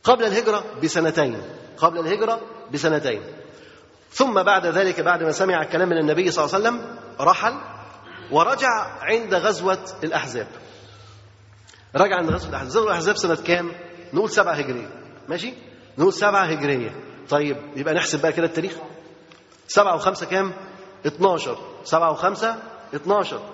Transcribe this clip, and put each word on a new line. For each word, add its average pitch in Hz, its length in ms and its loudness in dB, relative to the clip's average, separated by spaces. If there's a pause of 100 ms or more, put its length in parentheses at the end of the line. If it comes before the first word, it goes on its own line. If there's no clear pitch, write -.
قبل 247 200 6
الهجرة 214 400 2 (200)
بسنتين. 151 580 0 (360)
قبل 170 200 4
الهجرة 208 420 -2 (340)
بسنتين. 143 640 0 (720)
ثم 226 300 2
بعد 185 240 4
ذلك، 175 340 2
بعد 170 220 2
ما 160 100 2
سمع 180 300 2
الكلام 170 260 2
من 165 100 2
النبي 160 320 2
صلى 151 140 0
الله 160 100 -2
عليه 214 140 2
وسلم، 240 280 -6 (240)
رحل 185 320 4 (800)
ورجع 214 680 2
عند 196 340 0
غزوة 185 440 0 (260)
الأحزاب. 135 420 -4 (1500)
رجع 190 200 4
عند 165 140 0
غزوة 170 180 -2
الأحزاب. 135 200 -8
غزوة 214 160 2
الأحزاب 190 320 0
سنة 170 180 0
كام؟ 170 380 0 (400)
نقول 220 180 0
سبعة 175 220 2
هجرية. 127 360 -4 (400)
ماشي؟ 190 260 -6 (440)
نقول 180 140 6
سبعة 202 320 4
هجرية. 139 500 -2 (360)
طيب، 147 260 2 (200)
يبقى 156 180 -2
نحسب 147 280 0
بقى 160 100 2
كده 165 140 0
التاريخ. 165 260 -4 (960)
سبعة 196 260 4
وخمسة 180 320 0
كام؟ 190 260 0 (540)
اتناشر. 151 520 0 (260)
سبعة 165 260 4
وخمسة 202 460 -2 (380)
اتناشر. 165 460 0 (140)